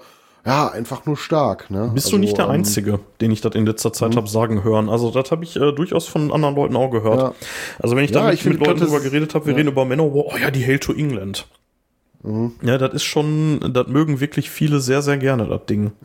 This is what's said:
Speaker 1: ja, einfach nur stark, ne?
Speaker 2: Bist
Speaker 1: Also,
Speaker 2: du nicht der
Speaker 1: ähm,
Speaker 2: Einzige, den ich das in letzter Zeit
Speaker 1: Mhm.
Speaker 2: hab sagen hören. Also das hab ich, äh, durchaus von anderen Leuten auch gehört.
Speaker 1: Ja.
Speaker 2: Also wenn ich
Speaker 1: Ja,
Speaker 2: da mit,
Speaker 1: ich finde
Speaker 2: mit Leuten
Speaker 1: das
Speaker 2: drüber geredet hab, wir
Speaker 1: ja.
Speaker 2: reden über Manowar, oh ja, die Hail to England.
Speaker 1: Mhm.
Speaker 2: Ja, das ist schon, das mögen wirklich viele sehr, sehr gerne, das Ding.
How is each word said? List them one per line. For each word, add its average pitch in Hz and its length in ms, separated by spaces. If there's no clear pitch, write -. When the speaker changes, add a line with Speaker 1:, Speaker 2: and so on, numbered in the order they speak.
Speaker 1:
ja, 139 240
einfach 117 360
nur 151 120
stark, 139 520
ne? 104 240
Speaker 2:
Bist 127 140
Speaker 1:
Also, - 80
Speaker 2:
du 196 60
nicht 202 160
der - 80
Speaker 1:
ähm, 120 60
Speaker 2:
Einzige, 104 500
den 113 100
ich 110 120
das 113 140
in 110 100
letzter 110 260
Zeit 113 220
Speaker 1:
Mhm. - 20
Speaker 2:
hab 110 140
sagen 110 340
hören. 110 240
Also 117 240
das 135 200
hab 165 120
ich, - 140
äh, 143 160
durchaus 165 340
von 151 240
anderen 147 240
Leuten 143 220
auch 131 140
gehört. 113 300
Speaker 1:
Ja. 131 120
Speaker 2:
Also 120 200
wenn 139 80
ich 147 60
Speaker 1:
Ja, 127 100
Speaker 2:
da 226 60
mit, 185 80
Speaker 1:
ich - 80
finde 165 140
Speaker 2:
mit 147 80
Leuten 156 140
Speaker 1:
das 165 100
Speaker 2:
drüber 147 140
geredet 147 320
hab, 151 100
wir 151 60
Speaker 1:
ja. 131 60
Speaker 2:
reden 151 100
über 135 160
Manowar, 143 440
oh - 140
ja, - 80
die 135 160
Hail 135 140
to - 140
England. 104 520
Speaker 1:
Mhm. 113 300
Speaker 2:
Ja, 127 140
das 131 160
ist 143 100
schon, 151 560
das 127 140
mögen 143 340
wirklich 143 280
viele 147 300
sehr, 135 220
sehr 143 160
gerne, 131 280
das - 200
Ding. 104 260